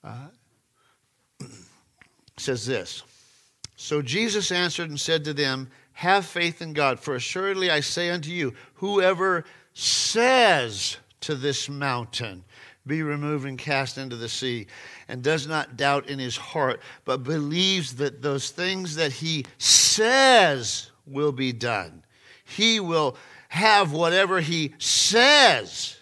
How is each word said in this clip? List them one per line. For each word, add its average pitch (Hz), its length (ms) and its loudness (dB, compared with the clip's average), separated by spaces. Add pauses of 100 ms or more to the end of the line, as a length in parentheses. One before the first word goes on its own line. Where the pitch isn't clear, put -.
uh, 117 240 -16 (1120)
<clears throat> - 60 -16 (920)
says 120 280 -6
this, 117 380 -6 (720)
"So - 260 -4
Jesus 196 500 -2
answered 175 380 -2
and 143 100 -10
said 160 260 0
to 151 80 -4
them, 131 360 -2 (240)
'Have 185 320 2
faith 170 380 -4
in 160 100 -10
God, 139 260 2
for 147 140 -6
assuredly 185 560 -4
I 151 120 2
say 175 280 -4
unto 170 220 -6
you, 156 240 -4 (200)
whoever 185 680 0 (280)
says 202 1200 2 (240)
to 156 140 -4
this 135 340 -4
mountain, 123 760 -6 (440)
Be 156 160 -4
removed 147 420 -4
and 131 140 -10
cast 135 400 -2
into 131 160 -10
the 117 140 -8
sea, 120 360 -6 (420)
and 127 140 -10
does 147 240 0
not 151 320 -6
doubt 139 320 0
in 139 80 -6
his 123 200 -6
heart, 131 440 -2 (240)
but 127 180 -2
believes 156 720 -2
that 135 260 -6
those 139 260 -2
things 180 460 -6
that 156 160 0
he 156 340 -4 (140)
says 220 1300 6 (160)
will 143 260 0
be 131 220 -2
done, 101 500 -6 (400)
he 220 360 0
will 160 360 0 (340)
have 202 420 4
whatever 175 480 2
he 160 400 -4
says.'" 233 1200 4